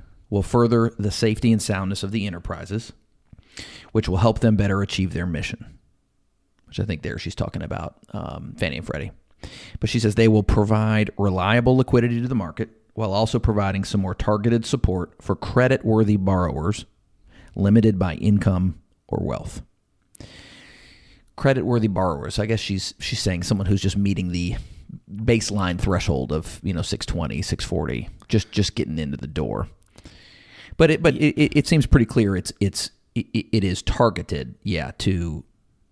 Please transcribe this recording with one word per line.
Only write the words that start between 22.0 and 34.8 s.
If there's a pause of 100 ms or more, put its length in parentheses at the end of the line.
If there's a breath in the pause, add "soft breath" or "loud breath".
I
guess
she's,
she's
saying
someone
who's
just
meeting
the (580 loud breath)
baseline
threshold
of,
you
know,
six
twenty,
six
forty, (180)
just,
just
getting
into
the
door. (1080 loud breath)
But
it,
but
it,
it,
it
seems
pretty
clear
it's,
it's, (240)
it, (240)
it
is
targeted,
yeah,